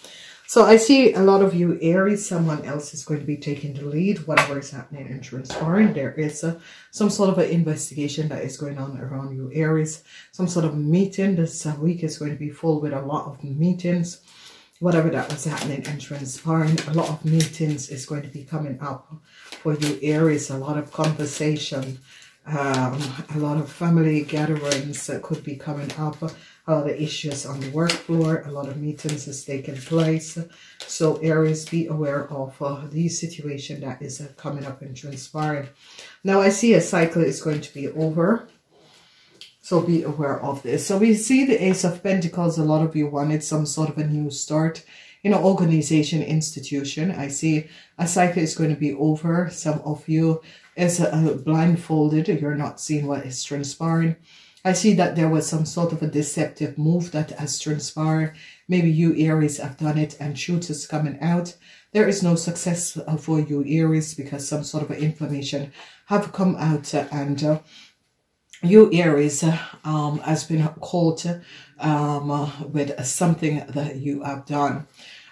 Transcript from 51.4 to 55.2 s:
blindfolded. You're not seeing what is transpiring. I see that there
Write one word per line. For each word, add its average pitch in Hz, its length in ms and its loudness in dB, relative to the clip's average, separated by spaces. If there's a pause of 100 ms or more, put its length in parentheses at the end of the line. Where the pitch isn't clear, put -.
blindfolded. 156 840 2
You're 147 280 0
not 147 220 -6
seeing 147 280 -2
what 139 180 -4
is 131 180 -10
transpiring. 165 720 -2 (480)
I 185 80 4
see 208 220 4
that 175 200 2
there 160 140 2